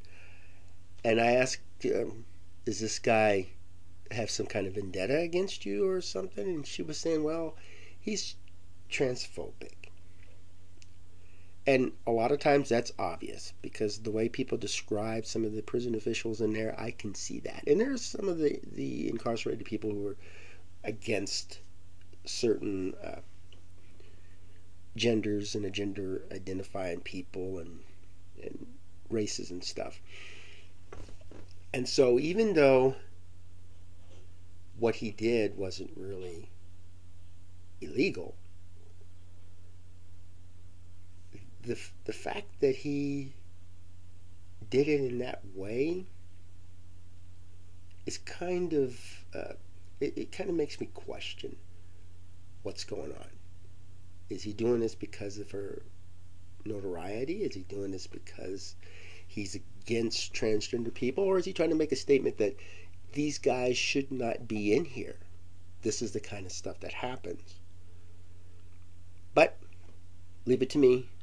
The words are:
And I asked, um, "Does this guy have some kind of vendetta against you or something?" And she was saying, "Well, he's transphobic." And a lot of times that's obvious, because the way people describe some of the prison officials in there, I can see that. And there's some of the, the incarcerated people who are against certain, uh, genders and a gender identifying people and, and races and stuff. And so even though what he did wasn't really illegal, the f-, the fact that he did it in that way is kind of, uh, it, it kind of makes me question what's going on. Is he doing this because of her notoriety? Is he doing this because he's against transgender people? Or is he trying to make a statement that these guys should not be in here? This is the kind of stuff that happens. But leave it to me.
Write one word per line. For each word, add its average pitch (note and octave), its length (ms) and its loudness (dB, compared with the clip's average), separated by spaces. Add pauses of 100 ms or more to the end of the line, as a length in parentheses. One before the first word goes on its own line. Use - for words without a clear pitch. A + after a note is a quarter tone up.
(1040)
And A#2 160 8
I A#2 120 8
asked, - 540 2
um, G#2+ 400 0 (400)
"Does G#2+ 140 0
this A2 180 0
guy A2 500 6 (640)
have G#2+ 200 0
some - 160 0
kind G2+ 200 0
of F#2+ 80 -2
vendetta G2 440 2
against F3 460 0
you G3+ 240 4
or F#3 120 2
something?" F#3+ 460 -2
And D#3+ 200 -2
she - 160 -4
was D3+ 160 -4
saying, D#3+ 260 2
"Well, D#3+ 320 0 (420)
he's - 380 -2 (540)
transphobic." - 840 -2 (1900)
And C3 260 8 (140)
a A#2 60 4
lot A#2 200 6
of D3 80 4
times C#3+ 300 8
that's A#2 280 4
obvious, - 640 -2
because G#2 380 0
the A2 120 -2
way A2 180 4
people - 280 0
describe A2 680 0
some A2+ 180 0
of G#2+ 80 0
the G#2+ 100 -2
prison A#2+ 320 0
officials A2+ 460 0
in A2 140 4
there, A2 260 0
I A#2 120 -2
can G2+ 220 -4
see - 260 -4
that. - 260 -6
And D3 120 8
there's B3+ 240 2
some G3+ 260 -2
of E3+ 100 0
the, D3+ 200 4 (140)
the C3 360 -2
incarcerated A2+ 580 0
people G#2+ 240 0
who G2+ 160 0
are F#2+ 100 -4 (640)
against - 800 0 (640)
certain, G2 720 2 (100)
uh, - 160 -4 (1800)
genders G#2+ 580 4
and G#2 120 0
a F#2+ 40 0
gender G2 640 -2
identifying F#2+ 680 -2
people F#2 580 -4
and, E2+ 220 -6 (640)
and - 240 -4 (440)
races G#2+ 400 0
and F2+ 120 -4
stuff. - 380 -4 (1700)
And B2+ 120 0
so B2 320 8
even F#3+ 360 4
though C3+ 420 10 (1800)
what A2+ 180 4
he A#2 140 -2
did G#2+ 480 4
wasn't F#2+ 380 -2
really F#2 520 -6 (1300)
illegal, C3+ 520 2 (3250)
the A#2 120 0
f-, - 180 -6 (120)
the - 80 -4
fact - 480 -4
that C3+ 160 6
he C#3+ 560 0 (1400)
did C#3+ 180 6
it D3 120 6
in B2 180 2
that B2 220 -2 (140)
way C3+ 520 0 (2000)
is - 120 -4
kind F3+ 540 0
of, C3 260 4 (360)
uh, - 180 -4 (480)
it, - 160 0
it - 160 -2
kind - 160 -2
of F3 80 2
makes D3 240 2
me A2+ 60 -2
question - 720 -4 (1080)
what's G2 220 -4
going D2+ 280 -4
on. - 160 -6 (1000)
Is F#2+ 120 -4
he G#2 100 -2
doing A2+ 280 4
this A2+ 140 2
because G2+ 440 -4
of G2+ 120 -6
her G2+ 320 -4 (800)
notoriety? G#2 800 -2
Is D3 120 0
he F#2+ 80 -4
doing G2 280 -4
this F#2+ 160 -4
because - 680 -6 (500)
he's G2+ 280 -4
against - 800 0
transgender - 580 4
people? G3 320 2
Or F#3+ 140 6
is F3+ 60 4
he F#3+ 80 -2
trying E3 180 4
to D#3+ 40 6
make D#3 180 4
a - 40 2
statement - 420 6
that G2+ 180 4 (560)
these D3 260 2
guys B2+ 380 6
should C#3 340 2
not B2 360 0
be G#2 280 4
in D#3+ 100 6
here? - 320 -4 (640)
This A2 200 2
is G#2 100 -2
the G#2+ 80 0
kind G2+ 240 -4
of F#2 80 -4
stuff - 280 -4
that F2+ 120 -4
happens. - 640 -4 (1800)
But - 240 8 (880)
leave B2+ 180 6
it C3+ 80 2
to D3+ 80 2
me. B2+ 300 10 (140)